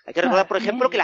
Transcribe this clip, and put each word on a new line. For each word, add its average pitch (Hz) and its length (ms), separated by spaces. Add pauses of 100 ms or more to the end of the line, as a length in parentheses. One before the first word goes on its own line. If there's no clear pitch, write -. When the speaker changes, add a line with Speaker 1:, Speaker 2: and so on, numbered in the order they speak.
Speaker 1:
Hay - 80
que 165 80
recordar, 196 240
Speaker 2:
Ah, - 20
Speaker 1:
por 202 80
ejemplo, 240 320
Speaker 2:
bien. 254 40
Speaker 1:
que 247 120